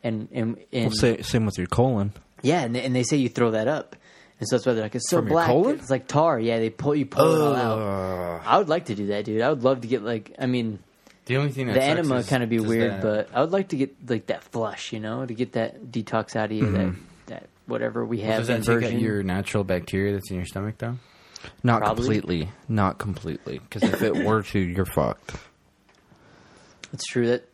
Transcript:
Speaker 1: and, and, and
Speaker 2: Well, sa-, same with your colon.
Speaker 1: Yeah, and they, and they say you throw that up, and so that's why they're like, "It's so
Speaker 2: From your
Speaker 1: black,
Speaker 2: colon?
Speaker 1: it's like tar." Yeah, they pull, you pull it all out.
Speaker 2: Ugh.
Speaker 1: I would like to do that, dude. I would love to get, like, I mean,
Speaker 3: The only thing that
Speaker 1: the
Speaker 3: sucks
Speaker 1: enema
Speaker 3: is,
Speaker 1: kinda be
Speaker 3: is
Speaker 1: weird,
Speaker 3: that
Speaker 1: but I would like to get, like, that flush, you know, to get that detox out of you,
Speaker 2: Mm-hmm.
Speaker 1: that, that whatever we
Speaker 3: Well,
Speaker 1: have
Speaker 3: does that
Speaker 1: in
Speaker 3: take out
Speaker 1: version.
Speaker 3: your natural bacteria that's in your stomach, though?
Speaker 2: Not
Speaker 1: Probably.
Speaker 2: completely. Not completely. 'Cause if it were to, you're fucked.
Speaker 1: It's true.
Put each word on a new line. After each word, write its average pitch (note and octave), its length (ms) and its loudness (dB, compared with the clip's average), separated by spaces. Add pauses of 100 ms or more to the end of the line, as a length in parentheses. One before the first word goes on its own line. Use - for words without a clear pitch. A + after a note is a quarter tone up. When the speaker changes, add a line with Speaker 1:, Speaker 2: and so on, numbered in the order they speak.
Speaker 1:
and, A2 300 -4
and, A#2 240 -2 (160)
and A#2 140 0
Speaker 2:
Well, A2 300 2
sa-, - 60 -10
same A2+ 220 0
with G2+ 140 -2
your F2+ 80 -2
colon. A2+ 480 2 (260)
Speaker 1:
Yeah, D#3 220 2
and A#2 120 -4
they, B2 80 -2
and B2+ 140 0
they B2 60 2
say D3 160 2
you B2+ 100 2
throw A#2 220 2
that A2 180 0
up, - 280 -4 (420)
and G#2+ 100 -6
so C3 80 2
that's A#2 80 0
why B2+ 80 4
they're A2 120 0
like, G#2+ 100 -8
"It's A#2+ 160 -4
so F3 80 4
Speaker 2:
From A2+ 80 2
your G#2+ 80 2
Speaker 1:
black, E3 140 4
Speaker 2:
colon? G3 300 4
Speaker 1:
it's - 120 -10
like C3 180 0
tar." D3 320 4
Yeah, A2+ 180 2
they A2+ 120 2
pull, C#3+ 240 -2
you C#3+ 100 2
pull D#3+ 300 4
it D#3 80 4
all D3 120 4
out. A2+ 240 0
Speaker 2:
Ugh. F#2 680 -4
Speaker 1:
I C3 100 4
would F3+ 140 2
like E3+ 160 0
to A#2+ 80 -4
do G2+ 140 -4
that, G#2 180 -2
dude. A2 160 0
I C3 80 2
would C3+ 120 -2
love B2+ 200 2
to A#2 60 -10
get, A#2+ 140 0
like, A2+ 360 -6
I C3 80 -4
mean, A#2 320 -2 (480)
Speaker 3:
The B2+ 100 0
only C#3 160 0
thing C3 140 -4
that G#2+ 80 -2
Speaker 1:
the C3 80 6
Speaker 3:
sucks C#3 160 2
Speaker 1:
enema D3 180 2
Speaker 3:
is, A#2+ 140 -2
Speaker 1:
kinda B2+ 160 2
be A2+ 100 2
Speaker 3:
is A2 100 2
Speaker 1:
weird, A2+ 260 2
Speaker 3:
that F#2+ 100 -6
Speaker 1:
but G#2+ 320 0
I B2+ 80 2
would D#3+ 100 0
like F#3+ 160 0
to D3+ 80 -4
get, C3+ 180 -2 (140)
like, A#2 200 -2
that F#2 160 -4
flush, - 500 -6
you A2 60 -8
know, A#2 260 -6
to A#2+ 80 -8
get A#2+ 180 -4
that A#2 400 -4
detox A2 420 -2
out G#2+ 120 0
of G#2+ 100 -4
you, G#2+ 80 2
Speaker 2:
Mm-hmm. G2 120 0 (500)
Speaker 1:
that, - 160 -14
that - 60 -20 (180)
whatever A#2 400 -2
we A#2+ 120 -2
Speaker 3:
Well, G#2+ 100 -4
Speaker 1:
have A2 100 2
Speaker 3:
does A2+ 100 0
that A#2+ 80 2
Speaker 1:
in A2 60 -2
Speaker 3:
take A#2 140 4
out A2+ 80 2
Speaker 1:
version. A#2 160 0
Speaker 3:
your G#2+ 220 0
natural F#2+ 420 0
bacteria F#2+ 500 0
that's F#2+ 160 -6
in F#2 80 -4
your F2 80 -4
stomach, G2+ 320 -6
though? A#2 180 -4 (680)
Speaker 2:
Not A#2 200 4
Speaker 1:
Probably. G#2+ 140 2 (220)
Speaker 2:
completely. F2 320 -2 (200)
Not G#2 260 2
completely. D#2 640 -8 (100)
'Cause G#2+ 120 -2
if G2+ 200 2
it G#2+ 220 2
were G#2+ 200 4
to, - 140 -2
you're F#2 280 0
fucked. - 500 -2 (1600)
Speaker 1:
It's - 100 -10
true. A#2+ 220 0 (280)